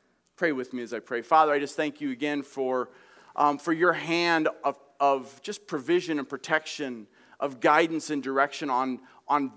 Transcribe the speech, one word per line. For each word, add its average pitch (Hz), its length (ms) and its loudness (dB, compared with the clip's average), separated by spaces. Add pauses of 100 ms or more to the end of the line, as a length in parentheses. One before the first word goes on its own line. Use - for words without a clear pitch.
(360)
Pray 170 140 0
with 127 220 -4
me 123 100 -8
as 113 100 -10
I 113 60 -6
pray. 117 240 -6
Father, 156 300 6
I 143 80 2
just 139 160 -8
thank 151 240 -4
you 143 100 -4
again 143 320 -4
for, 131 480 -4 (460)
um, 147 200 4
for 165 160 -4
your 165 200 4
hand 165 560 0 (160)
of, 139 120 0 (220)
of 135 440 0
just - 260 -12
provision 165 500 0
and 135 100 -6
protection, 139 800 -6 (320)
of 135 220 -4
guidance 160 500 2
and 147 100 -2
direction 135 480 -2
on, 127 300 -2 (300)
on 139 280 0